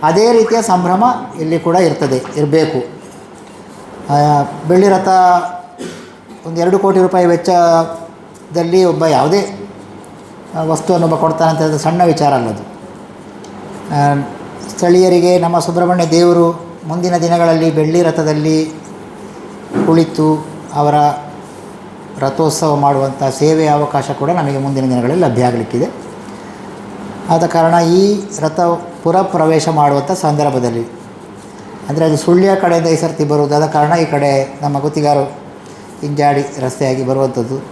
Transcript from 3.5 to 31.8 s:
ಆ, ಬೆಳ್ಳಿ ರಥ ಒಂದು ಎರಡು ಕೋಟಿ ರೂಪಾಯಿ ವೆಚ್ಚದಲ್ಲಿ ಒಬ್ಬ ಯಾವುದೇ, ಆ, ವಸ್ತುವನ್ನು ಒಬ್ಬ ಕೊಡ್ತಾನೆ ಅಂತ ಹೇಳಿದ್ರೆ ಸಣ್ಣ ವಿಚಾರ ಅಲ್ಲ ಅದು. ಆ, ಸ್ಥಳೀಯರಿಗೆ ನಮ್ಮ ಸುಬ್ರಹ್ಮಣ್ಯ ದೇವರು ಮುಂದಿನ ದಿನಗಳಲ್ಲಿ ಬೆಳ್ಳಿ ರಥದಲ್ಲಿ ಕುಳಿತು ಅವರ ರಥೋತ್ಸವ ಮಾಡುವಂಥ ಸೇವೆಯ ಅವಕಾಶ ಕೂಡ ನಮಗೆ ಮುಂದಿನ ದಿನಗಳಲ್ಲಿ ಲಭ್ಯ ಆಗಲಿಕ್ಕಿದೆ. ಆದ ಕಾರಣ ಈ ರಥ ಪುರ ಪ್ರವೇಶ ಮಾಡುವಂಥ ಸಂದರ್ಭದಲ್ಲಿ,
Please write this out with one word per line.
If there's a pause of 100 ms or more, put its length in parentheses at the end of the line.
ಆ, (240)
ಬೆಳ್ಳಿ
ರಥ (1400)
ಒಂದು
ಎರಡು
ಕೋಟಿ
ರೂಪಾಯಿ
ವೆಚ್ಚದಲ್ಲಿ
ಒಬ್ಬ
ಯಾವುದೇ, (840)
ಆ,
ವಸ್ತುವನ್ನು
ಒಬ್ಬ
ಕೊಡ್ತಾನೆ
ಅಂತ
ಹೇಳಿದ್ರೆ
ಸಣ್ಣ
ವಿಚಾರ
ಅಲ್ಲ
ಅದು.
ಆ, (460)
ಸ್ಥಳೀಯರಿಗೆ
ನಮ್ಮ
ಸುಬ್ರಹ್ಮಣ್ಯ
ದೇವರು (200)
ಮುಂದಿನ
ದಿನಗಳಲ್ಲಿ
ಬೆಳ್ಳಿ
ರಥದಲ್ಲಿ (1200)
ಕುಳಿತು (260)
ಅವರ (1200)
ರಥೋತ್ಸವ
ಮಾಡುವಂಥ
ಸೇವೆಯ
ಅವಕಾಶ
ಕೂಡ
ನಮಗೆ
ಮುಂದಿನ
ದಿನಗಳಲ್ಲಿ
ಲಭ್ಯ
ಆಗಲಿಕ್ಕಿದೆ. (1400)
ಆದ
ಕಾರಣ (100)
ಈ (180)
ರಥ (480)
ಪುರ
ಪ್ರವೇಶ
ಮಾಡುವಂಥ
ಸಂದರ್ಭದಲ್ಲಿ, (920)